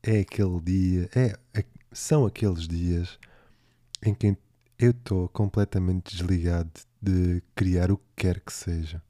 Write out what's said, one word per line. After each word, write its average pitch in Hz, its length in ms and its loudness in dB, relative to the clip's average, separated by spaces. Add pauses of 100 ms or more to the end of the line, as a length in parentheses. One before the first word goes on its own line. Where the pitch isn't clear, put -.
é 110 160 2
aquele 92 400 -2
dia, 90 560 0
é, 123 180 2 (200)
é, 107 100 -2 (300)
são 147 320 2
aqueles 90 420 -2
dias 85 500 -2 (840)
em 107 100 2
que 101 220 2 (420)
eu 120 140 4
estou 92 380 -2
completamente 95 840 -2
desligado 85 580 0 (300)
de 90 400 2 (140)
criar 90 340 2
o 98 80 2
que - 60 -18 (140)
quer 90 240 -2
que - 100 -18
seja. 82 580 -6